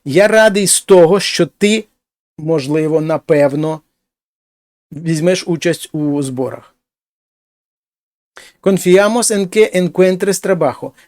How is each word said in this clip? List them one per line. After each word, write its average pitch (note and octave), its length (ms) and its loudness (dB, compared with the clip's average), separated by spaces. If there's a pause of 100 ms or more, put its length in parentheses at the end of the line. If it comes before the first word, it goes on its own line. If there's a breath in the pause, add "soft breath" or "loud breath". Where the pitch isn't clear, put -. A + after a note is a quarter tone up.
Я E3+ 240 4
радий G#3+ 380 2
з - 140 -2
того, F3+ 400 4
що - 260 -2
ти, G#3+ 380 -2 (540)
можливо, D#3 640 -2
напевно, D#3 800 -2 (1120)
візьмеш E3 560 -2
участь E3 440 -4
у D3 300 -4
зборах. B2+ 520 -8 (1900 loud breath)
Confiamos G3 720 2
en G3+ 180 -2
que G#3+ 260 2
encuentres F#3 680 0
trabajo. D#3+ 520 -4 (160 soft breath)